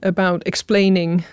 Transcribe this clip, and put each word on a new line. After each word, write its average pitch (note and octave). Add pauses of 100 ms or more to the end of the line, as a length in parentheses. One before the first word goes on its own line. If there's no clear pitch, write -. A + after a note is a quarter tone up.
about F#3
explaining F#3